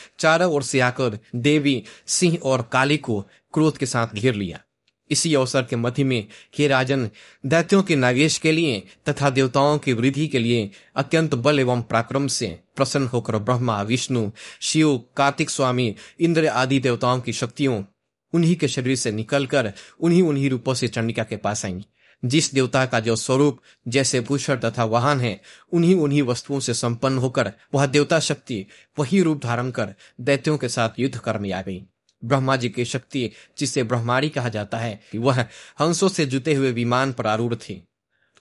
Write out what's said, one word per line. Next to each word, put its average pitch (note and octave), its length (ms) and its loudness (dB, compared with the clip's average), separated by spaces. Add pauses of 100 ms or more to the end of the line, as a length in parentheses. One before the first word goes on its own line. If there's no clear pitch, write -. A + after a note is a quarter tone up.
(200)
चारों E3 320 2
ओर C#3+ 120 0
से C3 160 0
आकर B2 400 0 (160)
देवी, C#3 480 2 (240)
सिंह E3+ 360 0
और B2+ 300 0
काली C#3 240 2
को G#2+ 240 -4 (320)
क्रोध D#3 240 2
के C#3 80 -4
साथ A#2 300 0
घेर A2 200 0
लिया। F2+ 260 -6 (500)
इसी D3+ 240 2
अवसर C3 280 2
के B2 120 -6
मध्य A#2+ 280 0
में, B2 240 0 (300)
हे D3 100 2
राजन, C3 420 0 (360)
दैत्यों E3+ 380 4
के F3+ 120 0
नागेश C3 420 2
के D#3+ 140 2
लिए D3+ 320 0 (260)
तथा C#3+ 200 0
देवताओं C#3 480 2
की C#3 160 -2
वृद्धि C3+ 340 0
के C3+ 120 -2
लिए A2+ 320 0 (240)
अत्यंत D3+ 400 0
बल C#3 240 2
एवं B2 220 2
पराक्रम A#2+ 460 0
से F#2+ 320 -6 (160)
प्रसन्न C3+ 320 -2
होकर A2+ 300 -2
ब्रह्मा, A#2 440 -2
विष्णु, A2+ 500 -2 (300)
शिव, D3+ 440 2 (120)
कार्तिक C#3 320 0
स्वामी, B2+ 460 0 (240)
इंद्र E3 280 2
आदि B2+ 320 0
देवताओं B2 420 0
की A#2+ 120 -6
शक्तियों A#2+ 500 -2 (500)
उन्हीं E3+ 220 4
के D#3 120 0
शरीर B2+ 280 -2
से A#2+ 160 -2
निकलकर B2 640 -2 (260)
उन्हीं E3+ 240 4
उन्हीं C#3 260 0
रूपों C3 240 -2
से B2+ 140 -2
चंडिका A2+ 360 -2
के A2 140 -6
पास G#2 280 -4
आईं। F#2 160 -6 (440)
जिस C#3+ 280 0
देवता C3 320 2
का B2 140 -2
जो A2+ 160 0
स्वरूप C3+ 460 0 (260)
जैसे B2+ 340 0
भूषण C3+ 380 -2
तथा A2+ 240 -2
वाहन A#2+ 360 2
है, A2+ 220 -2 (320)
उन्हीं F3 220 4
उन्हीं D3 260 4
वस्तुओं C3 380 -2
से B2+ 140 -2
संपन्न B2 440 0
होकर B2 360 0 (200)
वह C#3 120 4
देवता D3 340 2
शक्ति B2 460 -4 (340)
वही D3+ 220 2
रूप D#3 220 0
धारण B2 280 -2
कर G2+ 240 -4 (260)
दैत्यों C#3 360 0
के B2+ 120 -4
साथ A2+ 200 0 (100)
युद्ध B2+ 180 -2
करने G#2 340 -4
आ F#2 100 -4
गई। F#2+ 240 -10 (400)
ब्रह्मा C3 300 2
जी A#2+ 140 -2
की A#2+ 160 -4
शक्ति, B2 460 -6 (260)
जिसे C3+ 260 -2
ब्रह्माणी B2 460 0
कहा B2 200 -4
जाता G#2+ 280 -6
है, A2+ 240 -8 (140)
वह B2 260 2 (380)
हंसों E3+ 300 2
से E3+ 160 -2
जुते C3+ 280 -2
हुए C3+ 180 2
विमान B2 420 0
पर A2+ 140 -4
आरूढ़ A2+ 280 0
थी। F#2 320 -12 (540)